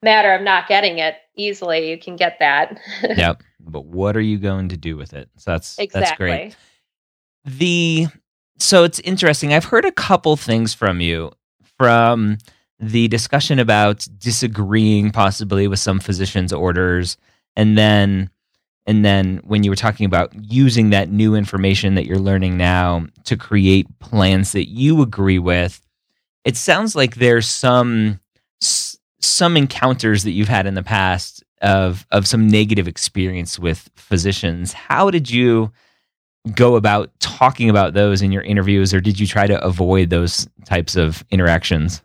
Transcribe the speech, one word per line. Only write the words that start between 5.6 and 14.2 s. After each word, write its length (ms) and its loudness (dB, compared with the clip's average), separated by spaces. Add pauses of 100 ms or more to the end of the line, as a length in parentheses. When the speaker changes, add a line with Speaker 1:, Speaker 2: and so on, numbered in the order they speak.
Speaker 2:
that's 380 -4
great. 320 -6
Speaker 1:
Exactly. 100 -20 (880)
Speaker 2:
The, 640 -2 (500)
so 260 4
it's 160 -2
interesting. 540 0
I've 120 2
heard 200 0
a 60 0
couple 440 0
things 380 -2
from 260 -2
you, 320 -4 (460)
from 600 4 (420)
the 280 0
discussion 520 0
about 480 2 (100)
disagreeing 920 0